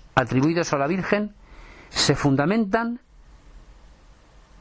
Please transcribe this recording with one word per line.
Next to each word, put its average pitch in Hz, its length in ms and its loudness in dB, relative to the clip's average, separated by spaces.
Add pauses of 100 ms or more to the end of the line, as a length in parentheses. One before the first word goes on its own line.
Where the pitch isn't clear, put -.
(140)
atribuidos 135 580 0
a 147 60 -2
la 139 80 0
Virgen 202 480 -2 (540)
se - 260 0
fundamentan 202 840 0 (1600)